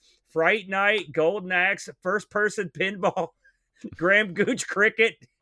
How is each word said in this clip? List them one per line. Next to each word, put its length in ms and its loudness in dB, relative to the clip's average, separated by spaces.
Fright 340 2
Night, 440 0
Golden 400 0
Axe, 360 0
First 300 -4
Person 440 -2
Pinball, 540 -2
<laughs> 320 -18
Graham 380 2
Gooch 340 -2
Cricket, 500 2